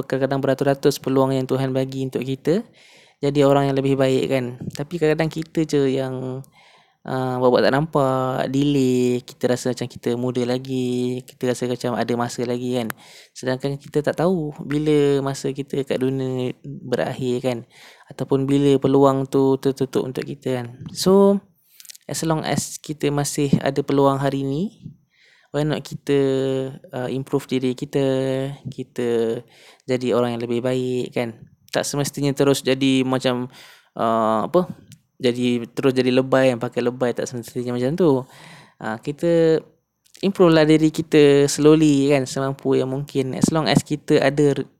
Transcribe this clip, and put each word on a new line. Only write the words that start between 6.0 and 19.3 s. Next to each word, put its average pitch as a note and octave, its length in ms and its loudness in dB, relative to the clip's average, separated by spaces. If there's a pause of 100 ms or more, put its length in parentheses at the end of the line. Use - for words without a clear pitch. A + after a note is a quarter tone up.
uh, B2+ 320 -4
buat-buat B2 240 4
tak G#2+ 160 2
nampak, C3 720 -2
delay, B2+ 720 0
kita - 320 -4
rasa B2 160 -4
macam A#2+ 160 -6
kita - 320 -6
muda B2 240 -2
lagi, B2+ 800 -4
kita B2 320 -4
rasa B2 160 -4
macam B2 240 -4
ada A2+ 240 -2
masa A#2+ 240 -4
lagi, B2 320 -4
kan. A#2 160 -4 (400)
Sedangkan C3 480 -4
kita - 240 -4
tak - 240 -2
tahu E3+ 240 -2 (160)
bila D3 560 2
masa C#3 320 -6
kita C3+ 320 -6
kat G#2 160 -2
dunia C3 240 -2
ni B2+ 200 -4 (200)
berakhir, B2+ 800 -4
kan. A#2+ 120 -2 (520)
Ataupun C3+ 340 -2
bila C#3 380 4
peluang C3+ 480 4